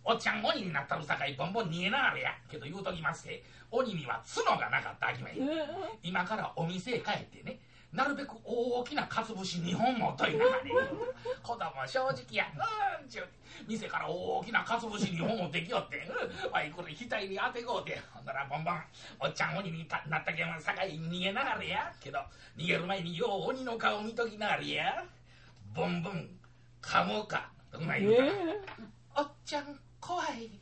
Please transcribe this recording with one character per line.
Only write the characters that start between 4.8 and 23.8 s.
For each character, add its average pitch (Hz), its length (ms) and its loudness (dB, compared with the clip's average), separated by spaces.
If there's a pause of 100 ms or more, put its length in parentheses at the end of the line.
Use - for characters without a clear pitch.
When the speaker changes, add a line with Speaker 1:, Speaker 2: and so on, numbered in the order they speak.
Speaker 1:
か - 100 -6
っ - 80 -14
た - 100 2
あ 131 40 0
き 127 80 -6
ま - 80 -8
へ 156 40 -12
ん。 - 80 -2
Speaker 2:
う - 20 4
ん。 302 140 2 (440)
Speaker 1:
今 180 220 0
か 214 140 0
ら - 180 -2
お 165 100 0
店 185 300 -2
へ - 40 0
帰 208 120 -2
っ 143 140 0
て - 180 -18
ね、 - 160 -8 (320)
な 226 140 4
る 285 100 2
べ 269 100 -4
く - 180 -12
大 247 420 2
き 294 100 -6
な - 100 2
か - 160 0
つ 226 120 -6
ぶ 190 120 -4
し 170 140 -2
二 170 140 0
本 233 260 4
持 185 100 4
っ - 60 -2
と - 120 4
い 453 100 2
な 453 80 8
は 523 60 10 (120)
れ。 554 80 -4 (720)
子 240 100 -4
供 - 320 -4
正 262 140 2
直 262 320 2
や。 202 140 2 (560)
う - 40 -16
ん、 - 40 -16
ち - 100 -8
ゅ - 20 -4
う - 40 -4
て。 - 140 -20 (280)
店 220 200 -2
か - 120 -2
ら 151 100 -2
大 180 360 0
き 233 80 -6
な 196 100 4
か 226 160 2
つ 226 80 -4
ぶ 214 100 -4
し 202 140 2
二 165 80 0
本 226 180 2
持 175 100 0
っ 139 40 -4
て 170 100 0
き - 80 -8
よ - 100 2
っ - 100 -4
て。 - 200 -8 (360)
う - 20 0
ん。 - 40 -2
わ - 120 2
い、 151 80 -4
こ 175 100 -8
れ 160 120 -8
額 226 340 -2
に 196 100 -4
当 226 140 2
て 240 120 -4
こ - 220 0
う - 0 -
て。 - 160 -6 (120)
ほ 139 80 -14
ん 135 40 -14
な 139 60 -6
ら、 135 180 -2
「ボ 147 80 -2
ン 160 60 -2
ボ 165 80 2
ン、 160 100 -2 (380)
お 147 80 0
っ 147 60 0
ち - 100 -2
ゃ 156 80 0
ん 175 60 0
鬼 196 120 -2
に 160 160 -6
た-、 - 220 -2
な 156 120 2
っ - 40 -4
た 165 100 -2
け 165 100 -2
ん 165 180 -4
さ 202 120 0
か 190 120 0
い 156 120 -6
逃 170 220 -4
げ 196 140 2
な 247 80 2
は 233 140 2
れ 175 120 -4
や。 208 320 0
け - 100 -12
ど、 139 100 -4 (380)
逃 160 80 -4
げ 175 120 4
る 170 80 -2
前 190 160 0
に 170 160 -4
よ 226 100 2
う 196 220 2
鬼 262 160 -2
の 226 120 -2
顔 214 240 2